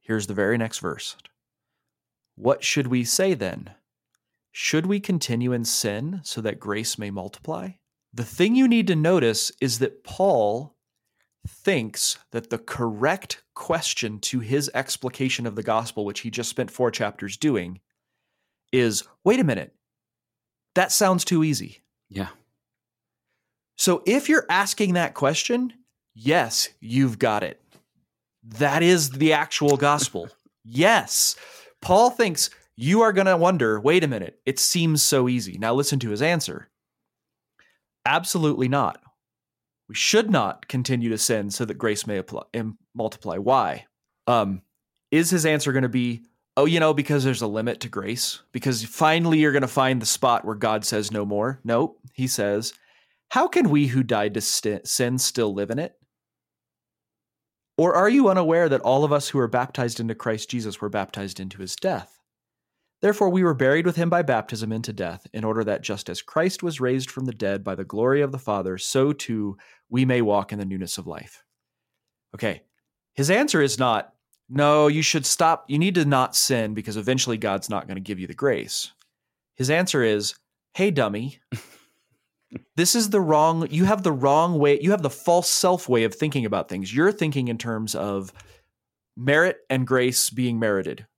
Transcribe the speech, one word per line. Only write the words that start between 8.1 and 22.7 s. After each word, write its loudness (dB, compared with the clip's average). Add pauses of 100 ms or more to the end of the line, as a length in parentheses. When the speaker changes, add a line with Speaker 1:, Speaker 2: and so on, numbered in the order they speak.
Speaker 1:
The -6
thing 0
you 4
need 4
to 2
notice 2
is -2
that -2
Paul 0 (720)
thinks -2 (140)
that -6
the -4
correct -4 (120)
question -4
to -4
his -2
explication -4
of -8
the -8
gospel, -2
which -8
he -8
just -6
spent -4
four 0
chapters -6
doing, -2 (920)
is, 2 (200)
"Wait 6
a 4
minute, -2 (1000)
that 0
sounds 2
too 2
easy." -4 (280)
Speaker 2:
Yeah. -8 (1500)